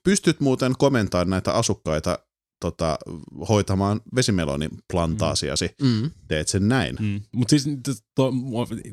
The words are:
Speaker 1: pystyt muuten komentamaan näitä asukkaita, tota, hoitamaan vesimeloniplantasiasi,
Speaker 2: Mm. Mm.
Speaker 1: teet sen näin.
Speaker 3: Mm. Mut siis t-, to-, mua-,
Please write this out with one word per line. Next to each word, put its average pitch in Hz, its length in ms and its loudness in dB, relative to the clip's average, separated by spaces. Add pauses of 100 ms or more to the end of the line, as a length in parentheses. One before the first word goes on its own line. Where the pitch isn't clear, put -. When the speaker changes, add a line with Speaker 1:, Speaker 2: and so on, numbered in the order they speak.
Speaker 1:
pystyt 190 360 2
muuten 131 380 2
komentamaan 98 520 2
näitä 92 220 0
asukkaita, 85 680 -2 (420)
tota, 82 380 -2 (500)
hoitamaan 101 520 2 (160)
vesimeloniplantasiasi, 78 1500 0 (120)
Speaker 2:
Mm. 135 60 4
Mm. 117 220 0 (180)
Speaker 1:
teet 78 200 -2
sen 101 200 2
näin. 95 320 0
Speaker 3:
Mm. 104 200 -4 (160)
Mut 120 140 0
siis 147 140 4
t-, 139 400 -6 (100)
to-, 131 180 2
mua-, 120 340 -4 (260)